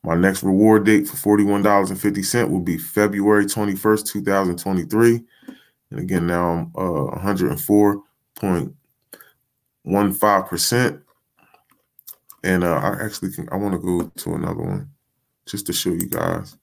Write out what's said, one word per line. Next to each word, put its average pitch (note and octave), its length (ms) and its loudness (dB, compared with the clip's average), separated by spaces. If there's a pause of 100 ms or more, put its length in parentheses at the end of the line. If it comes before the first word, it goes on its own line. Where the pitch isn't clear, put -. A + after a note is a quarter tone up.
my E2 140 -2
next F#2+ 280 2
reward G2+ 420 6
date G2+ 240 4
for - 80 -10
forty-one G#2 440 2
dollars G2+ 280 2
and F#2+ 100 -6
fifty G2 240 -2
cents A#2+ 260 0
will F#2 120 -2
be E2+ 160 -4
February G2+ 680 2
twenty-first, G#2 600 0
two G#2 160 -6
thousand G2 340 0
twenty-three. G#2+ 680 2 (680)
And - 80 -10
again, F2+ 260 -2
now F2 260 0
I'm, E2+ 260 -4
uh, E2+ 300 -2
a - 120 -8
hundred F#2 300 -2
and D2 100 -4
four G#2 440 2 (320)
point F#2 380 -2 (1080)
one G2 320 0
five G2 340 2
percent. A#2+ 540 -2 (1400)
And, F2+ 200 2
uh, E2+ 120 0
I D#2+ 280 -2
actually F#2+ 280 -8
can, - 200 -12
I F#2+ 60 -6
wanna G2 220 -2
go F2 240 -2
to - 320 -8
another - 260 -6
one G1+ 280 -6 (560)
just G2+ 200 -10
to - 80 -6
show - 160 -2
you F2 180 -2
guys. - 540 -4